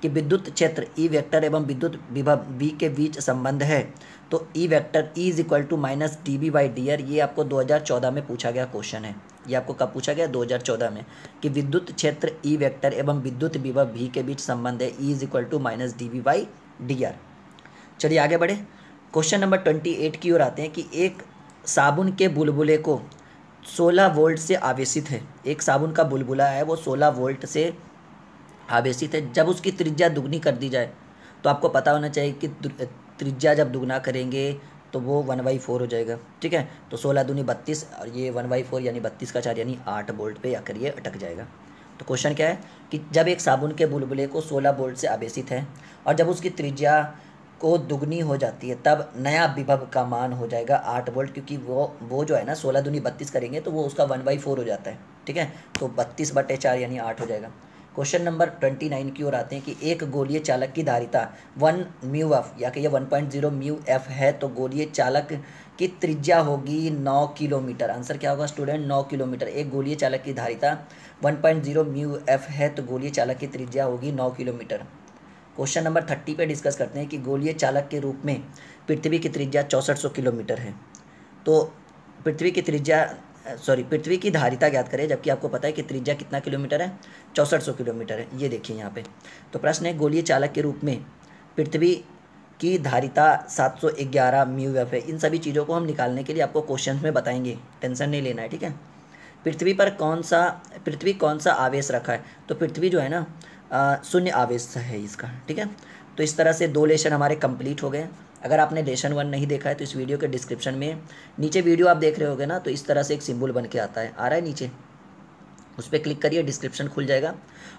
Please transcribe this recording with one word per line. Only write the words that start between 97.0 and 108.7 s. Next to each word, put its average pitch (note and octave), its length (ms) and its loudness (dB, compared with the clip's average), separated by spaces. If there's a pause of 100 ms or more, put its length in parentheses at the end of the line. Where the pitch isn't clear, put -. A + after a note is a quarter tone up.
में D#3 120 2
बताएंगे, B2+ 440 -2 (240)
टेंशन C3 280 -2
नहीं C#3+ 120 0
लेना A#2 200 -4
है। A2+ 60 -6
ठीक D3+ 140 -10
है, E3 80 -4 (720)
पृथ्वी E3 300 2
पर G3+ 160 4
कौन E3 320 -2
सा, E3+ 400 2 (240)
पृथ्वी E3 260 0
कौन D#3 260 2
सा E3 140 4
आवेश C3+ 380 0
रखा A#2+ 220 -2
है? A#2 120 -4 (240)
तो D#3 60 -4
पृथ्वी D#3+ 340 0
जो E3+ 120 2
है C3+ 80 0
ना, D#3+ 180 -2 (460)
अ, C#3 300 2
शून्य F3+ 280 2
आवेश B2 460 0
है A#2 280 -6
इसका। G#2 240 -10 (200)
ठीक D3+ 100 -6
है, G#2 120 -4 (460)
तो D#3+ 60 0
इस D#3 140 0
तरह D#3+ 160 6
से E3 160 2
दो D3+ 160 4
लेसन D#3 260 6
हमारे D3 240 4
कंप्लीट C3+ 480 -2
हो C#3 80 -2
गए। D3+ 180 -4 (360)
अगर D3+ 160 4
आपने D#3 220 2